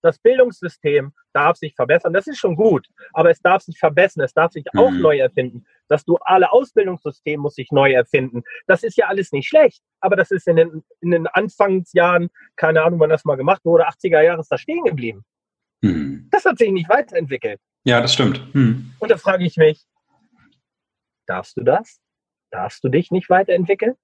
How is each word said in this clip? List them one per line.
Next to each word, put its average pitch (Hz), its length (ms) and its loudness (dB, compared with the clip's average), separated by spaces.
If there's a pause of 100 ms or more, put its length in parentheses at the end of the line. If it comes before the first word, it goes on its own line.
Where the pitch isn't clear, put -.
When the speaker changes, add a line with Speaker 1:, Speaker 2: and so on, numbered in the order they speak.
Speaker 1:
Das 165 160 0
Bildungssystem 175 920 0 (200)
darf 147 240 0
sich - 180 -14
verbessern. 156 380 0
Das 196 140 -2
ist 294 120 -12
schon 180 180 -2
gut. 185 300 0 (260)
Aber 165 180 2
es 165 100 0
darf 185 220 0
sich - 160 -18
verbessern. 165 460 0
Es 165 100 -8
darf 165 180 0
sich 147 120 -14 (120)
auch 233 140 4
Speaker 2:
Mhm. 269 100 -4
Speaker 1:
neu 151 180 2
erfinden. 127 480 -4 (220)
Das 151 160 0
duale 180 480 2
Ausbildungssystem 180 880 -2
muss 143 140 -6
sich 131 160 -14
neu 139 220 2
erfinden. 123 500 -2 (240)
Das 185 160 2
ist 226 140 -4
ja 214 100 2
alles 196 260 -6
nicht 139 160 -6
schlecht. 311 340 2 (180)
Aber 190 160 0
das 185 140 -2
ist 190 180 -4
in 170 80 2
den, 160 280 0 (160)
in 175 100 -4
den 165 160 0
Anfangsjahren, 180 1040 0 (260)
keine 160 260 2
Ahnung, 170 180 0
wann 156 100 4
das 156 140 0
mal 143 120 -2
gemacht 151 280 -2
wurde, 165 220 4
achtziger 165 360 0
Jahre 165 180 2
ist 156 120 -16
das 127 80 -4
stehen 330 240 -8
geblieben. 120 400 -6 (580)
Speaker 2:
Mhm. 73 480 -4
Speaker 1:
Das - 140 0
hat 240 140 -2
sich 220 120 2
nicht 175 180 -4
weiterentwickelt. 165 720 -4 (240)
Speaker 2:
Ja, 123 160 2
das 120 140 -2
stimmt. - 400 -4
Mhm. 127 440 0
Speaker 1:
Und 214 120 -8
da 214 80 4
frage 185 260 -2
ich 170 140 -4
mich, 156 280 2 (1400)
darfst 92 300 -10
du 123 60 -8
das? 156 380 -2 (500)
Darfst - 340 -10
du 139 40 -2
dich 139 220 -2
nicht 185 200 -4
weiterentwickeln? 190 720 0